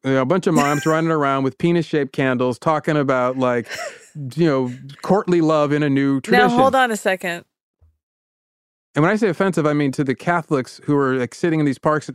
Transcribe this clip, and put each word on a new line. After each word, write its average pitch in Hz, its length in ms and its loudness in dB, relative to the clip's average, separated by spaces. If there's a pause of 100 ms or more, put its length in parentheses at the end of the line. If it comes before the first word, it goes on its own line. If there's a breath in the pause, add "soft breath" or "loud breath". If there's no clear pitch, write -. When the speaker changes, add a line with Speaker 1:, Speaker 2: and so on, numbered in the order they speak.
Speaker 1:
You 135 80 0
know, 135 80 2
a 131 60 0
bunch 175 200 0
of 185 60 2
moms 147 340 0
<laughs> - 0 -
running 160 240 0
around 139 340 0
with 131 120 -2
penis-shaped 160 560 -2
candles 127 460 0
talking 156 400 0
about, 131 400 0
like, 123 300 -2 (680 loud breath)
you 165 100 0
know, 135 260 0 (300)
courtly 180 400 2
love 151 320 2
in 147 100 0
a 147 60 0
new 139 320 0
tradition. 247 300 2
Speaker 2:
Now, 240 40 0
hold 262 200 4
on 262 160 2
a 214 80 -2
second. 185 480 -4 (1500)
Speaker 1:
And 143 80 2
when 180 100 4
I 214 40 0
say 214 120 0
offensive, 170 380 0
I 151 80 2
mean 147 180 0
to 147 120 -4
the 131 100 -2
Catholics 156 720 -4
who 147 120 0
are, 135 200 2
like, 123 180 -4
sitting 160 260 0
in 147 60 2
these 131 100 0
parks 151 380 -2